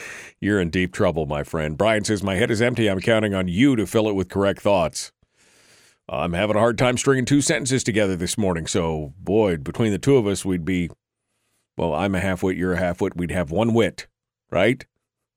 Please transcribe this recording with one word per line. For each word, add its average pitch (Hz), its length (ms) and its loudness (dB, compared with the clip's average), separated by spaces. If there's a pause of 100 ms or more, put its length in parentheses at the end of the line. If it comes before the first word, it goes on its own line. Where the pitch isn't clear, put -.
(400)
you're 101 200 2
in 85 100 0
deep 92 220 0
trouble, 80 340 0
my 73 180 -4
friend. 78 340 -4
Brian 107 260 2
says, 104 180 -2
"My 98 140 -2
head 123 140 0
is 110 120 0
empty. 113 260 2
I'm 95 120 0
counting 107 340 2
on 92 140 0
you 120 280 4
to 101 100 0
fill 110 220 0
it 104 60 -2
with 95 140 -2
correct 98 320 0
thoughts." 90 520 0 (960)
I'm 82 240 -2
having 104 240 0
a - 20 4
hard 117 180 2
time 123 220 2
stringing 131 260 2
two 143 160 4
sentences 131 440 0
together 101 320 0
this 85 200 -4
morning. 90 300 0
So, 78 520 -4
boy, 95 380 2
between 87 360 -2
the 95 60 -2
two 139 180 4
of 113 100 4
us, 98 180 -2
we'd 90 200 -2
be, 87 260 -2 (840)
well, 82 180 -2
I'm 95 200 0
a 92 60 -2
half-wit, 92 360 -2
you're 90 180 0
a 85 40 -2
half-wit. 90 380 -2
We'd 87 140 -4
have 87 200 -2
one 110 220 0
wit, 110 360 0 (420)
right? 117 340 0 (520)